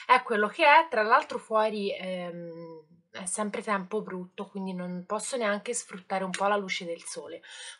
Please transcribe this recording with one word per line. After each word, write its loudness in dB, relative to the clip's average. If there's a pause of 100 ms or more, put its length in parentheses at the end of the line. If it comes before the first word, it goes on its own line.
è 6
quello 2
che 4
è. 10
Tra 2
l'altro 2
fuori, 0
ehm, -8 (260)
è -10
sempre -4
tempo -2
brutto, -10
quindi -8
non -8
posso -4
neanche -2
sfruttare -6
un -4
po' 0
la 4
luce -4
del -8
sole. -12 (400)